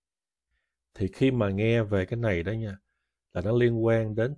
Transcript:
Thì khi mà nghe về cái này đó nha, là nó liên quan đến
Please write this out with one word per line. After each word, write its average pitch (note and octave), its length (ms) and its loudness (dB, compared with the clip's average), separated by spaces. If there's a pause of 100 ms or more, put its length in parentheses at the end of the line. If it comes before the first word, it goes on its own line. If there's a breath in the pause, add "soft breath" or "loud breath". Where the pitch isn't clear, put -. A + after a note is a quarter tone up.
(920)
Thì F#2+ 200 -2
khi C3 180 2
mà A2+ 180 0
nghe A2 340 2
về G2 220 0
cái A#2 120 -6
này G2+ 260 0
đó F#2+ 80 -4
nha, A2 260 -8 (560)
là F2+ 80 -4
nó G2+ 100 -2
liên A#2 340 2
quan A2+ 300 2
đến B2+ 220 -2